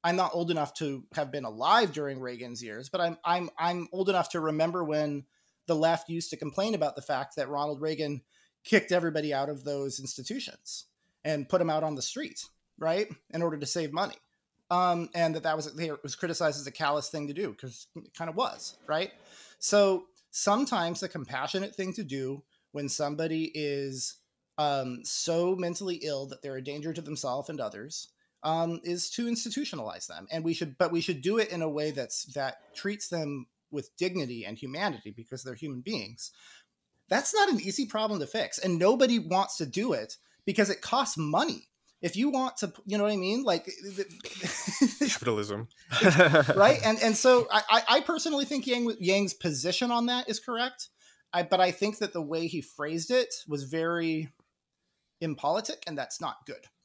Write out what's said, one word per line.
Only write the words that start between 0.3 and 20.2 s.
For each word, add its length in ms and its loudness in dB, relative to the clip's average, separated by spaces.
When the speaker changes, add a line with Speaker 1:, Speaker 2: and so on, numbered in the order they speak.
Speaker 1:
old 160 0
enough 240 0
to 300 -6
have 180 -2
been 140 -6
alive 460 4
during 280 -6
Reagan's 420 -8
years, 280 -12
but 100 -2
I'm, 240 0
I'm, 240 0
I'm 340 -2
old 180 0
enough 200 2
to 100 -2
remember 440 2
when 400 -2
the 80 2
left 360 2
used 180 -4
to 80 -8
complain 380 -2
about 200 0
the 60 -8
fact 360 -4
that 120 -4
Ronald 320 -4
Reagan 400 -4
kicked 280 4
everybody 400 2
out 160 0
of 160 -8
those 340 -4
institutions 840 -8
and 240 -2
put 140 4
'em 80 2
out 120 2
on 120 -2
the 80 -6
street, 420 -6
right, 300 0
in 100 -4
order 160 0
to 80 -6
save 260 -2
money. 260 -2
Um, 440 2
and 200 2
that, 100 -6
that 120 2
was, 100 -4
it 240 -4
was 140 -8
criticized 440 0
as 60 -10
a 40 -8
callous 380 0
thing 200 -6
to 40 -6
do, 220 -4
'cause 320 -14
it 160 -18
kinda 200 -6
was, 440 -4
right? 240 0
So 500 4